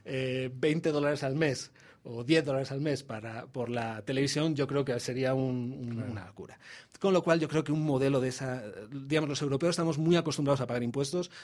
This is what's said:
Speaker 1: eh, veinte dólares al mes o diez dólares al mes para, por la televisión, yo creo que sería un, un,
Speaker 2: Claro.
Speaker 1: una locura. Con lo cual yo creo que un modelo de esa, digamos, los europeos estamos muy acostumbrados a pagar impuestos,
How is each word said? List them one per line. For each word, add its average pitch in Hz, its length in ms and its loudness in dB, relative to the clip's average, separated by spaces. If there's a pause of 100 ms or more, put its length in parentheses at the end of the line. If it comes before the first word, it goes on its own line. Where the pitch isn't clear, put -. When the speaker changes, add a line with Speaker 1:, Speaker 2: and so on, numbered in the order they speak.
Speaker 1:
eh, 131 480 -2
veinte 156 380 2
dólares 147 320 2
al 135 140 -2
mes 151 340 0 (340)
o 120 200 -8
diez 156 200 6
dólares 135 280 -2
al 139 80 -4
mes 143 240 -2
para, 113 420 -10
por 120 240 -6
la 113 340 -4
televisión, 139 520 0
yo 139 100 0
creo 139 180 0
que 127 140 0
sería 127 360 0
un, 127 380 0
un, 131 220 -8
Speaker 2:
Claro. 110 160 -6
Speaker 1:
una 101 160 -10
locura. - 320 -16 (400)
Con 196 160 2
lo 170 80 6
cual 170 160 4
yo 156 80 2
creo 143 160 0
que 143 80 -4
un 156 140 2
modelo 139 360 4
de 127 80 0
esa, 127 320 -6 (300)
digamos, 143 380 0
los 143 120 -4
europeos 143 340 2
estamos 165 240 0
muy 160 180 6
acostumbrados 147 440 2
a 123 60 0
pagar 120 160 -2
impuestos, 139 480 -2 (140)